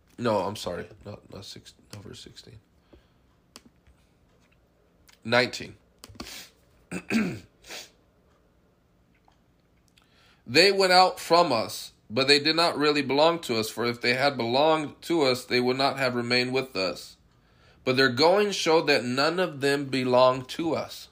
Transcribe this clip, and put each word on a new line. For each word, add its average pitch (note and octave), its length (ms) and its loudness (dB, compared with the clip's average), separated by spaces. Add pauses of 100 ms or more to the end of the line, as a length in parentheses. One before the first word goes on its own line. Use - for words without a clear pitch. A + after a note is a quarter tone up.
(180)
No, A2+ 220 0
I'm G2 160 -4
sorry. F2 300 -10 (200)
Not, - 140 -16 (140)
not F#2+ 120 -18
six, - 280 -20 (200)
not G2+ 100 -18
verse - 160 -18
sixteen. - 400 -20 (2750)
Nineteen. A#2+ 520 -2 (1160)
<clears throat> F3+ 520 -4 (3000)
"They E3 260 4
went F#3+ 220 2
out F3+ 260 6
from E3 320 4
us, G#2 420 -4 (160)
but C3 180 0
they C#3+ 120 6
did D#3 160 0
not E3 220 0
really D3 240 0
belong D3 380 2
to A#2 180 -4
us, A2 120 -4
for A2+ 160 -6
if A#2+ 160 -4
they A#2+ 120 0
had C3 240 0
belonged C#3+ 680 0
to E3 200 0
us, B2+ 220 0
they B2 140 0
would B2+ 180 0
not C3+ 200 -2
have B2+ 180 -2
remained B2 380 -2
with - 220 -4
us. - 420 -8 (680)
But B2+ 140 0
their C3+ 120 4
going F3 420 2
showed E3 360 2
that C3+ 160 2
none C#3+ 360 -2
of D#3 220 -4
them C#3+ 240 0
belonged B2+ 640 2
to E3 260 -4
us." - 360 -10